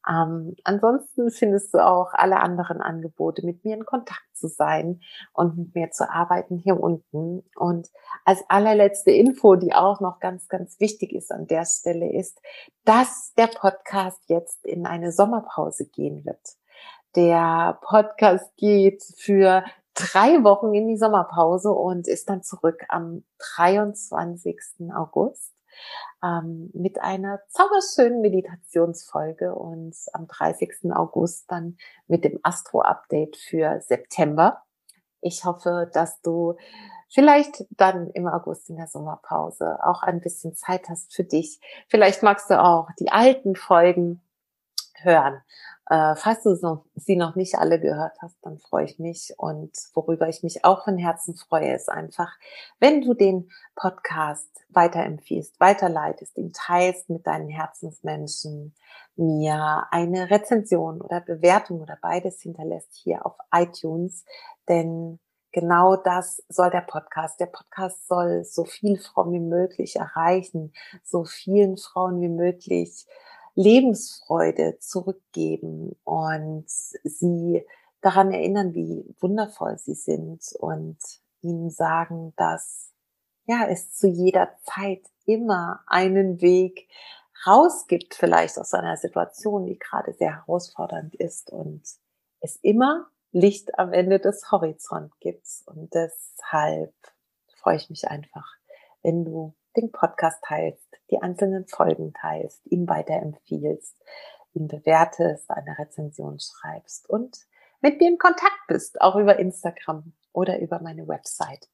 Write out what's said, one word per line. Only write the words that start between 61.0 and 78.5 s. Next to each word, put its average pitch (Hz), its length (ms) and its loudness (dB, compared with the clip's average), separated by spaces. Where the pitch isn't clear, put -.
oder 175 200 -6
Bewertung 175 600 2
oder 151 220 -16
beides 175 380 -6
hinterlässt - 520 -12
hier - 320 -6
auf - 120 -6
iTunes. 175 720 -2
Denn 165 520 -2
genau 175 420 4
das 185 540 -4
soll 180 220 2
der 180 100 -2
Podcast. - 580 -10
Der 175 80 -2
Podcast - 640 -12
soll 175 340 0
so 165 220 -6
viele 202 340 -2
Frauen 175 340 -2
wie 175 60 -2
möglich 175 560 -2
erreichen, 170 800 -2
so 175 180 -4
vielen 190 540 0
Frauen 185 440 -4
wie 175 80 -2
möglich 175 800 -4
Lebensfreude 185 1200 2
zurückgeben - 1200 -8
und 156 640 -6
sie 170 960 -4
daran 190 280 4
erinnern, 185 440 -2